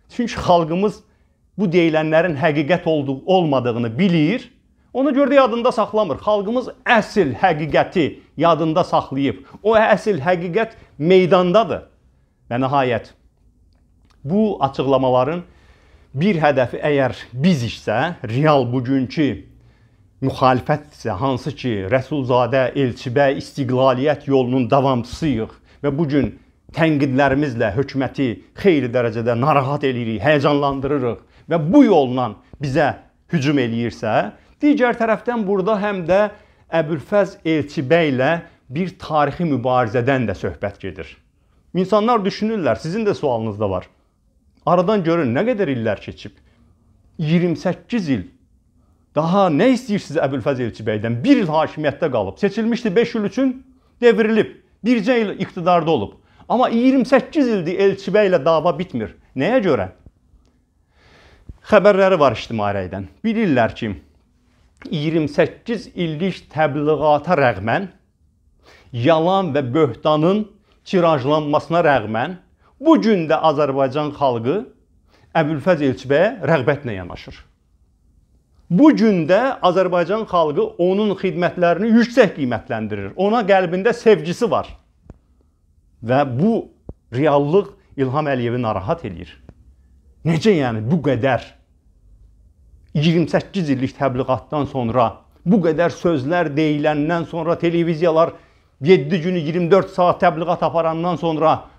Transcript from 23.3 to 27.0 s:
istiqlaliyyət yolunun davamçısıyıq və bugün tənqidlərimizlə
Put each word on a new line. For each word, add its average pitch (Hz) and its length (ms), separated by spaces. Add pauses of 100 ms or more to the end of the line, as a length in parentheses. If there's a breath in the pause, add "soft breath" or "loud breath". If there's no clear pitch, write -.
istiqlaliyyət 131 920
yolunun 131 380
davamçısıyıq 131 800 (320 soft breath)
və 143 140
bugün 139 340 (400)
tənqidlərimizlə 139 1040